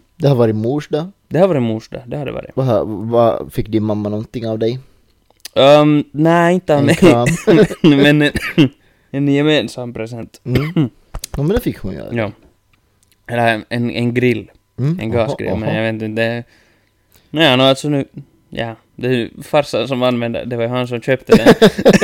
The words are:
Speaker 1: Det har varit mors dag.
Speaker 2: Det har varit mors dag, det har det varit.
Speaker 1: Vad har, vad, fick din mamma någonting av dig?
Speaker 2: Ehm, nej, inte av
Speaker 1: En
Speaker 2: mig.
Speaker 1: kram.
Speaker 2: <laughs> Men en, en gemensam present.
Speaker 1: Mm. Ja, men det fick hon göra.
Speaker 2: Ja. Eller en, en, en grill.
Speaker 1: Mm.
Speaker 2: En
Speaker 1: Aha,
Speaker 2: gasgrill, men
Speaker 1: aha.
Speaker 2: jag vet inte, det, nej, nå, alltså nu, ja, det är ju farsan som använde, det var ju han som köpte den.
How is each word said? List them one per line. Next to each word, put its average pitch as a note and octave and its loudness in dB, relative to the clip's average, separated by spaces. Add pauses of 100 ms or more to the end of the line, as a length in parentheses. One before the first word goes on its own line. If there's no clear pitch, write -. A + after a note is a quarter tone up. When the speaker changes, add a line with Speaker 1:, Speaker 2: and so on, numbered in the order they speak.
(180)
Speaker 1:
Det C#3 0
har C#3+ 4
varit A2+ 2
mors B2 -4
dag. D#3 -4 (200)
Speaker 2:
Det - -2
har F#3+ 6
varit D#3 0
mors A2+ -4
dag, - -12
det B2+ -10
har D3 -8
det A#2+ -8
varit. - -12
Speaker 1:
Vad C3 -2
har, G#2 2
vad, A2 0
fick G#2 -6
din G#2+ -2
mamma G#2 -4
någonting A2+ -8
av A2 -6
dig? A#2 -2 (760)
Speaker 2:
Ehm, D3 6
nej, E3+ 2
inte F3+ -2
av D3 2
Speaker 1:
En C#3+ 2
Speaker 2:
mig. D#3+ 2
Speaker 1:
kram. B2+ 4 (280)
Speaker 2:
<laughs> - 2
Men D3 4
en, D3 2 (800)
en C#3 -2
gemensam C#3 0
present. A2+ -12
Speaker 1:
Mm. C3+ -2 (480)
Ja, C#3 -4
men D3 -2
det A3+ 0
fick - -6
hon F#2 -10
göra. A1+ -12
Speaker 2:
Ja. G#2+ -4 (960)
Eller A#2+ -2
en, A2 -6
en, A#2+ -4
en A#2+ -4
grill. A#2+ -2 (260)
Speaker 1:
Mm. D#3 -4
Speaker 2:
En A2+ -6
Speaker 1:
Aha, A2+ 0
Speaker 2:
gasgrill, G#2 -6
men A2 -6
Speaker 1:
aha. A2 -2
Speaker 2:
jag A2 -2 (100)
vet A2 -8
inte, A2 -4
det, A#2 -4 (880)
nej, D3 2
nå, C3 2
alltså C3+ 0
nu, C#3+ -2 (440)
ja, A#2 -8 (200)
det B2 -6
är B2+ 0
ju A#2 -2 (140)
farsan B2+ -2
som B2+ -4
använde, A#2+ -2
det A#2+ -8
var A#2 -2
ju A#2 -4
han B2 -4
som A#2+ -8
köpte C3 0
den. - 6 (340)